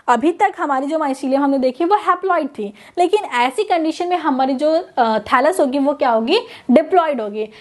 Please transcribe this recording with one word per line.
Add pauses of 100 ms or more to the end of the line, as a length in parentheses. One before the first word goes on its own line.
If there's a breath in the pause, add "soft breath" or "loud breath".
अभी
तक
हमारी
जो
माइसीलियम
हमने
देखी
वो
हैप्लॉइड
थी, (240 loud breath)
लेकिन (100)
ऐसी
कंडीशन
में
हमारी
जो, (260)
अ,
थैलस
होगी
वो
क्या
होगी, (320 loud breath)
डिप्लॉयड
होगी। (140 loud breath)